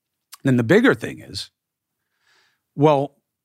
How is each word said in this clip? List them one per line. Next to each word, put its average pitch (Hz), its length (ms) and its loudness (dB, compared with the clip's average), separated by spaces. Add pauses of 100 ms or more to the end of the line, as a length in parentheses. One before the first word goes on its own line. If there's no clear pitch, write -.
(440)
Then 131 140 2
the 120 60 0
bigger 185 320 2
thing - 260 -14
is, - 280 -14 (1300)
well, 143 400 0 (300)